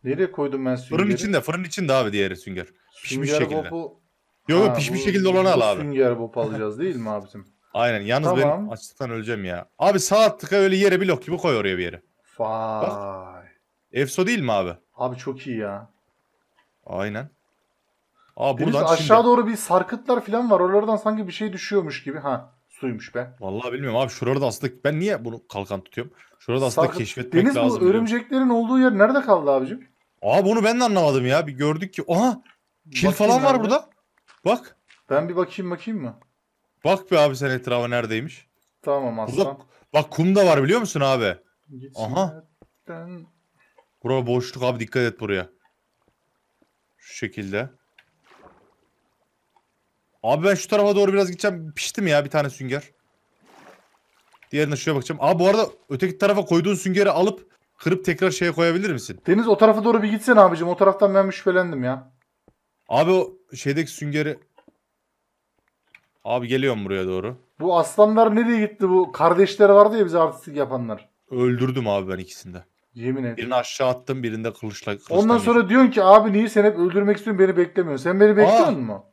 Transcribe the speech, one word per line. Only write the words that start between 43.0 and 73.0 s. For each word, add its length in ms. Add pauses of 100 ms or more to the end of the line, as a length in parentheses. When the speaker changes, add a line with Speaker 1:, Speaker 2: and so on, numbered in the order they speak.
Speaker 2:
Bura 240
boşluk 380
abi, 160
dikkat 220
et 180
buraya. 280 (1500)
Şu 180
şekilde. 540 (2500)
Abi, 240
ben 80
şu 140
tarafa 280
doğru 160
biraz 180
gideceğim. 460
Pişti 260
mi 80
ya 140
bir 60
tane 200
sünger? 320 (1700)
Diğerine 260
şuraya 200
bakacağım. 280
Abi, 140
bu 100
arada 180 (220)
öteki 300
tarafa 260
koyduğun 300
süngeri 360
alıp 400 (280)
kırıp 260
tekrar 260
şeye 220
koyabilir 400
misin? 340
Speaker 1:
Deniz, 220
o 80
tarafa 280
doğru 180
bir 80
gitsene 300
abicim. 280
O 80
taraftan 380
ben 140
bir 60
şüphelendim 500
ya. 280 (760)
Speaker 2:
Abi, 220
o 220 (220)
şeydeki 360
süngeri... 480 (1900)
Abi, 240
geliyorum 360
buraya 220
doğru. 300 (240)
Speaker 1:
Bu 180
aslanlar 580
nereye 300
gitti 220
bu? 240
Kardeşler 560
vardı 300
ya 80
bize 120
artistik 380
yapanlar. 520 (220)
Speaker 2:
Öldürdüm 580
abi 240
ben 60
ikisini 360
de. 100 (300)
Speaker 1:
Yemin 300